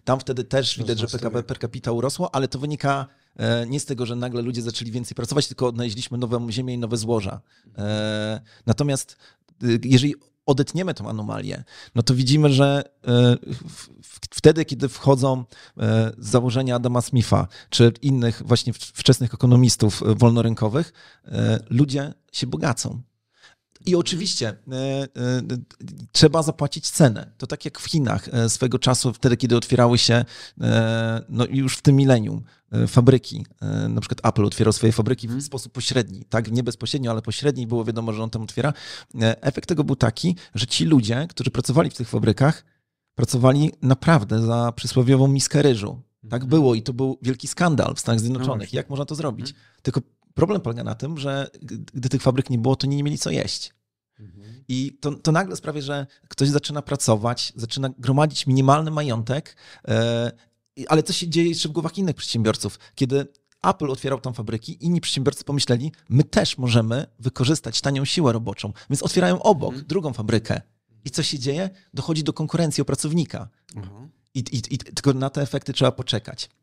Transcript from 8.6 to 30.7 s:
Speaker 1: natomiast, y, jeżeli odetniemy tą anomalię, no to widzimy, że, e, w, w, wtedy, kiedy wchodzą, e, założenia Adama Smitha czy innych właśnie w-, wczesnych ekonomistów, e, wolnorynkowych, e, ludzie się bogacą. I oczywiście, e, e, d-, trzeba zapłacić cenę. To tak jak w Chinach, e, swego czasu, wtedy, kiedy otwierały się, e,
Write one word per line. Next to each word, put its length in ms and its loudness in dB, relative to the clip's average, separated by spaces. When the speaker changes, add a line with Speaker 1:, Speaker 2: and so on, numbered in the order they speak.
Speaker 1:
natomiast, 500 0
y, 220 2
jeżeli 300 4
odetniemy 480 0
tą 140 -12
anomalię, 560 -8
no 80 2
to 120 2
widzimy, 380 4
że, 320 4
e, 340 6
w, 340 -16
w, 160 -20
wtedy, 340 6
kiedy 240 -4
wchodzą, 560 2
e, 400 2
założenia 580 0
Adama 240 0
Smitha 480 2
czy 220 6
innych 440 0
właśnie 260 2
w-, 60 -8
wczesnych 560 0
ekonomistów, 680 4
e, 120 4
wolnorynkowych, 800 2
e, 360 0
ludzie 440 0
się 140 -6
bogacą. 560 -6
I 80 2
oczywiście, 540 -2
e, 60 -8
e, 400 -4
d-, 140 -6
trzeba 300 6
zapłacić 480 -4
cenę. 480 2
To 80 -10
tak 180 -10
jak 140 -12
w 120 -14
Chinach, 380 -2
e, 200 0
swego 300 0
czasu, 340 2
wtedy, 240 2
kiedy 200 2
otwierały 420 4
się, 260 4
e, 680 0